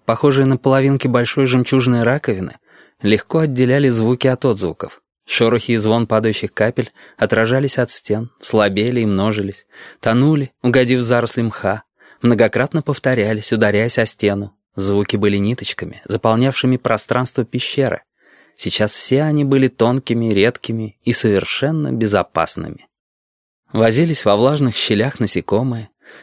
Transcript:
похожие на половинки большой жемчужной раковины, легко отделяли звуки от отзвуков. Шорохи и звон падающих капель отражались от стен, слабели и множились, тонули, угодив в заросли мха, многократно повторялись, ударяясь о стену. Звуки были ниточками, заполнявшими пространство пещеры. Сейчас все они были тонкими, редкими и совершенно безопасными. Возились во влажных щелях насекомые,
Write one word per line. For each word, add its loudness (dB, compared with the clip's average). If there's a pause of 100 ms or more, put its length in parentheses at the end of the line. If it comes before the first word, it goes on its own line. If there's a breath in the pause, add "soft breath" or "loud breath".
похожие 2
на 2
половинки 2
большой 0
жемчужной 2
раковины, -2 (440 soft breath)
легко 0
отделяли 2
звуки 0
от 0
отзвуков. -4 (240)
Шорохи 0
и 2
звон 0
падающих 0
капель -2 (260 loud breath)
отражались 0
от 0
стен, -4 (100)
слабели 0
и 0
множились, -2 (360 loud breath)
тонули, 2 (100)
угодив 2
в -2
заросли -2
мха, -4 (380 soft breath)
многократно 2
повторялись, -2
ударяясь 2
о 2
стену. -4 (220)
Звуки -2
были 0
ниточками, -6
заполнявшими 0
пространство -2
пещеры. -4 (540 soft breath)
Сейчас -4
все 0
они 0
были 2
тонкими, 0
редкими -2
и 0
совершенно -2
безопасными. -2 (840)
Возились 2
во 4
влажных 2
щелях -2
насекомые, -2 (340 loud breath)